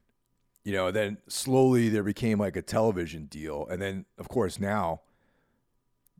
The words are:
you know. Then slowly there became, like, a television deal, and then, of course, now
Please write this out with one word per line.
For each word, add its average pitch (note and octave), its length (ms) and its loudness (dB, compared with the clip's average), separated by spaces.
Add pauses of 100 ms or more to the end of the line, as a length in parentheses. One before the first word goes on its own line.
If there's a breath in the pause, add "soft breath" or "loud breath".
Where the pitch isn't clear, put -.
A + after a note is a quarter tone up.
(640)
you G2+ 80 -4
know. F#2 180 2
Then G#2 260 0 (120)
slowly B2+ 600 4
there G#2+ 140 2
became, G#2+ 360 0
like, G2 180 0
a F2+ 60 -4
television F2+ 600 0
deal, D2+ 460 -8
and F2+ 100 -6
then, F#2+ 240 -6 (140)
of - 100 -14
course, G#2 320 -2
now G2 400 -2 (1200)